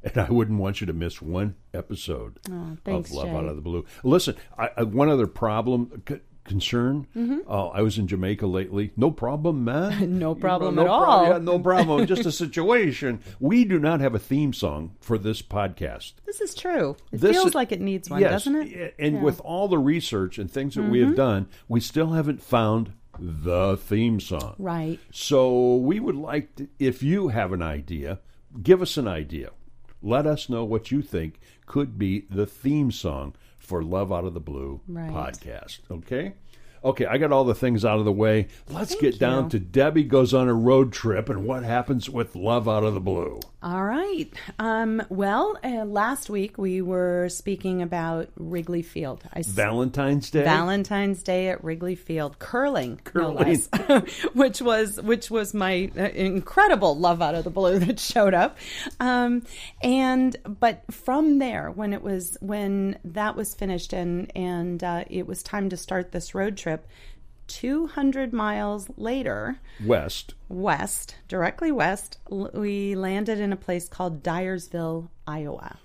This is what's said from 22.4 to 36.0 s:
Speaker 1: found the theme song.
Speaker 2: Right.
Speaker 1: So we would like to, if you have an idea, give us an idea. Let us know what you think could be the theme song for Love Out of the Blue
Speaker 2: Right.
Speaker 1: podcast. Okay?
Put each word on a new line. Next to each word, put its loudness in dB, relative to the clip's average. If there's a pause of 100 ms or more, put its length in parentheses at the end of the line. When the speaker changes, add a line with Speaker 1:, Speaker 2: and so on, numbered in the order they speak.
Speaker 1:
found 2 (260)
the 0
theme 0
song. -6
Speaker 2:
Right. -6 (100)
Speaker 1:
So 4
we 2
would -2
like -6
to, -12 (100)
if 0
you 2
have 0
an -2
idea, -6 (420)
give 6
us -4
an -2
idea. -6 (520)
Let 0
us -2
know -2
what -2
you 0
think -6 (240)
could -4
be 0
the 0
theme 0
song -6 (240)
for -6
Love -2
Out -2
of -6
the -8
Blue -10
Speaker 2:
Right. -10
Speaker 1:
podcast. -10 (100)
Okay? -6 (500)